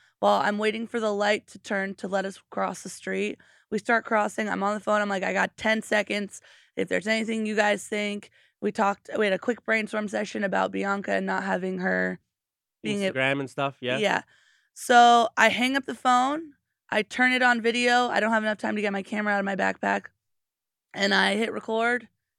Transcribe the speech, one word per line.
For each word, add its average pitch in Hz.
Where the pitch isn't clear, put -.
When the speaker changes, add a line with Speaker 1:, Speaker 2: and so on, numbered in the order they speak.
Speaker 1:
while 202
I'm 208
waiting 214
for 240
the 214
light 208
to -
turn 196
to -
let 190
us 196
cross 185
the 196
street. 190
We 214
start 226
crossing. 214
I'm 190
on 208
the 214
phone. 208
I'm 208
like, 190
"I 190
got 190
ten 220
seconds. 208
If 190
there's 185
anything 220
you 214
guys 208
think." 208
We 208
talked, 202
we 214
had 190
a 185
quick -
brainstorm 214
session 208
about 190
Bianca 196
and 190
not 190
having 185
her 185
being 202
a 190
Speaker 2:
Instagram 135
and 135
stuff, 139
yeah. 123
Speaker 1:
Yeah. 202
So 240
I 220
hang 240
up 277
the 254
phone. 277
I 214
turn 254
it 254
on 247
video. 240
I 220
don't 220
have 220
enough 214
time 214
to 214
get 202
my 196
camera 208
out 202
of 196
my 196
backpack. 196
And 202
I 196
hit 220
record 226